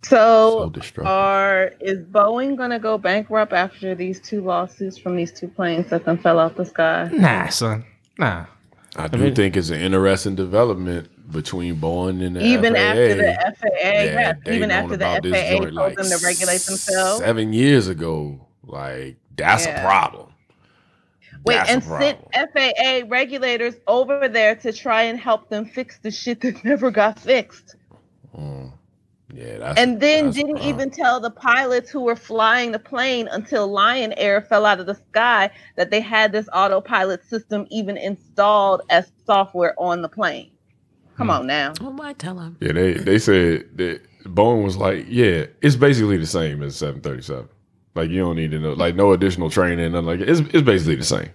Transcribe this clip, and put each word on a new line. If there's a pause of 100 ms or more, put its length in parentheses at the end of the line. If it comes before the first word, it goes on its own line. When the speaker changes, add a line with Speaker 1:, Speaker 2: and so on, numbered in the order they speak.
Speaker 1:
So,
Speaker 2:
So
destructive.
Speaker 1:
are, (100)
is
Boeing
gonna
go
bankrupt
after
these
two
lawsuits
from
these
two
planes
that
then
fell
out
the
sky?
Speaker 3:
Nah,
son. (340)
Nah. (500)
Speaker 2:
I
Speaker 3:
I
Speaker 2:
do
Speaker 3:
mean,
Speaker 2:
think
it's
an
interesting
development (220)
between
Boeing
and
the
Speaker 1:
Even
Speaker 2:
F
A
A.
Speaker 1:
after
the
F
A
A,
Speaker 2:
Yeah,
Speaker 1:
yes, (100)
Speaker 2:
they
Speaker 1:
even
Speaker 2:
known
Speaker 1:
after
the
Speaker 2:
about
this
Speaker 1:
F
A
A
Speaker 2:
joint, (120)
Speaker 1:
told
Speaker 2:
like,
Speaker 1:
them
to
regulate
themselves.
Speaker 2:
seven
years
ago. (160)
Like, (180)
that's
a
Speaker 1:
Yeah.
Speaker 2:
problem. (1160)
Speaker 1:
Wait,
Speaker 2:
That's
a
Speaker 1:
and
sent
Speaker 2:
problem.
Speaker 1:
F
A
A
regulators (120)
over
there
to
try
and
help
them
fix
the
shit
that
<laughs>
never
got
fixed. (640)
Speaker 2:
Mm. (600)
Yeah,
that's,
Speaker 1:
And
then
Speaker 2:
that's
a
Speaker 1:
didn't
Speaker 2:
problem.
Speaker 1:
even
tell
the
pilots
who
were
flying
the
plane
until
Lion
Air
fell
out
of
the
sky (260)
that
they
had
this
autopilot
system
even
installed
as (140)
software
on
the
plane. (680)
Come
Speaker 2:
Hmm.
Speaker 1:
on
now.
Speaker 4:
Well,
why
tell
'em?
Speaker 2:
Yeah,
they,
they
said (100)
that (260)
Boeing
was
like,
"Yeah, (140)
it's
basically
the
same
as
seven
thirty-seven. (460)
Like,
you
don't
need
to
know,
like,
no
additional
training,
nothing
like
that.
It's,
it's
basically
the
same."